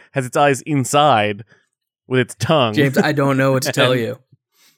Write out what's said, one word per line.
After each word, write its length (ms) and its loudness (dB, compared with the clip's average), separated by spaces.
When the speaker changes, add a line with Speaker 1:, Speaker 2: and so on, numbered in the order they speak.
Speaker 1:
has 120 -4
its 100 -6
eyes 260 2
inside 800 0
with 100 0
its 160 -2
tongue. 400 0
Speaker 2:
James, 240 0
I 140 2
don't 240 0
know 160 2
what 100 -2
to 100 -4
tell 200 0
Speaker 1:
<laughs> 0 -
And 80 -2
Speaker 2:
you. 180 -6